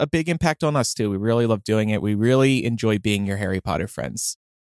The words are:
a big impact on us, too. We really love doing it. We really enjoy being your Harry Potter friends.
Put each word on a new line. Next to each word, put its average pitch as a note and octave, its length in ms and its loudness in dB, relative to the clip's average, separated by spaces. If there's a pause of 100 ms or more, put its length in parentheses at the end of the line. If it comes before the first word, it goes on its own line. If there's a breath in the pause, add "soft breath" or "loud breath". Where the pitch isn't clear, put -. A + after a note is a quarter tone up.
a D3+ 80 0
big D#3+ 200 -2
impact E3 360 0
on D3 100 2
us, C3 180 0
too. G#2+ 180 -2
We G2 60 -2
really A#2 300 2
love A2 160 0
doing G#2+ 280 0
it. G#2+ 120 0
We G#2 140 0
really C3 480 4
enjoy A2 340 0
being G2+ 260 0
your G2 120 -2
Harry F#2+ 240 -2
Potter F#2+ 260 -2
friends. - 500 -8 (300)